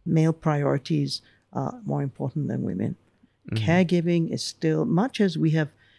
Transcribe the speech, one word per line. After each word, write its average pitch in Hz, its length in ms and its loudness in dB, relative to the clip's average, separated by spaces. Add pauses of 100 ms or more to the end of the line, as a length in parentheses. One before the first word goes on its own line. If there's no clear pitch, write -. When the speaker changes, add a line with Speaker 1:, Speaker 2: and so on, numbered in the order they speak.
Speaker 1:
Male 160 280 2
priorities 143 880 -2 (300)
are 135 320 -6
more 143 180 -2
important 139 440 -4
than 127 160 -4
women. 113 320 -4 (560)
Speaker 2:
Mm-hmm. 110 140 -2
Speaker 1:
Caregiving 170 640 2
is - 140 -6
still, 156 400 0
much 208 360 0
as 185 160 2
we 156 160 2
have, 156 180 0 (280)